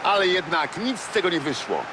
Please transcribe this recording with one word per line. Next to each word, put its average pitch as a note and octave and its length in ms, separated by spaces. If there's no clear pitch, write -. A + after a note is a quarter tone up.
Ale G3 240
jednak E3+ 500
nic A#3 240
z - 60
tego F#3 220
nie E3+ 100
wyszło. B2+ 540